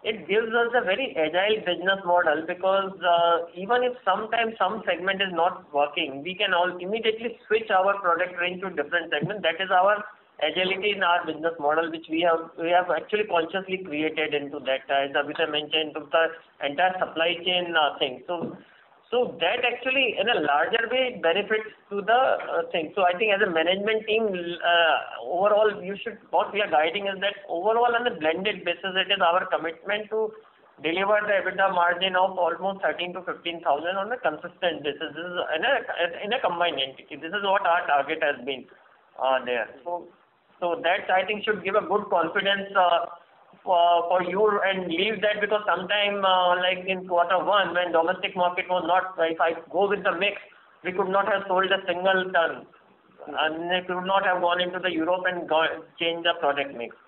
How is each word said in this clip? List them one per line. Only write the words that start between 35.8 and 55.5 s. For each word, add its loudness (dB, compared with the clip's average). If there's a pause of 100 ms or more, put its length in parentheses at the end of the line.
in -4
a -2
combined 0
entity. -8
This -10
is -2
what 2
our 2
target 0
has 0
been, -6 (580)
uh, 2
there. -2 (140)
So, -8 (540)
so -2
that 0
I 4
think -4
should -2
give -2
a 4
good -2
confidence, 0
uh, 2 (500)
for, 4
for 4
you 0 (240)
and -2
leave -2
that 0
because 0
sometime, 0
uh, 4
like 0
in -4
quarter 2
one, 2
when 0
domestic 0
market 0
was 0
not, 2
if 0
I 2 (160)
go 2
with 0
the 0
mix, -2 (420)
we -4
could -2
not 2
have 0
sold 2
a 2
single 2
ton. 0 (640)
And -2
we -2
could -4
not 2
have 2
gone 2
into -4
the -2
Europe 0
and -6
go, 2 (400)